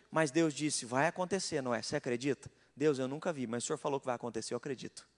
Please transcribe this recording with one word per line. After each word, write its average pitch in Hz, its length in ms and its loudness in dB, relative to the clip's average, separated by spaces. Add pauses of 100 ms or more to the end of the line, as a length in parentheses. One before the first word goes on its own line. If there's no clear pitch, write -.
(100)
Mas 156 200 4
Deus 156 240 4
disse: 139 320 -2
"Vai 131 220 4
acontecer, 180 520 -2
Noé. 120 220 0
Você - 140 -2
acredita?" 127 540 -2 (260)
"Deus, 143 220 4
eu 131 80 0
nunca 156 260 -4
vi, 131 140 -4
mas 117 180 -2
o - 20 -4
Senhor 151 120 -2
falou 139 220 0
que - 60 -14
vai 123 80 0
acontecer, 117 400 -6
eu 120 40 0
acredito." - 480 -10 (120)